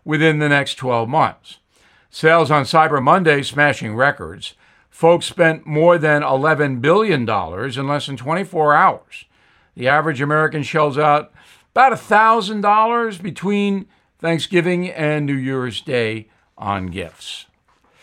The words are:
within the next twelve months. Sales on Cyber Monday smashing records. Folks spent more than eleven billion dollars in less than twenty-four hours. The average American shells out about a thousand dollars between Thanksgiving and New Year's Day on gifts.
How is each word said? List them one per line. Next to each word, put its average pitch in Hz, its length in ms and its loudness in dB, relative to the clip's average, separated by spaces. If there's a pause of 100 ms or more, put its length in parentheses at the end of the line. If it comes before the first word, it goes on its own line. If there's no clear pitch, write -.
within 151 340 2
the 151 100 0
next 143 280 0
twelve 120 320 -2
months. 131 500 -4 (500)
Sales 160 440 2
on 147 100 4
Cyber 147 400 2
Monday 151 400 2
smashing 131 540 -2
records. 117 580 -4 (340)
Folks 170 380 2
spent 160 400 0
more 165 320 4
than 147 240 2
eleven 139 560 0
billion 160 460 0
dollars 107 520 -6
in 139 120 -6
less 143 180 -4
than 139 100 -10
twenty-four 156 580 -2
hours. - 500 0 (500)
The 123 140 -4
average 151 320 0
American 151 420 0
shells 147 340 -2
out 151 360 0 (400)
about 247 200 4
a 214 40 -2
thousand 214 640 2
dollars 220 580 0
between 196 680 -4 (320)
Thanksgiving 175 720 -2
and 151 340 -4
New 143 80 -4
Year's 131 480 -6
Day 113 480 -4 (300)
on 98 300 -4
gifts. - 580 -12 (560)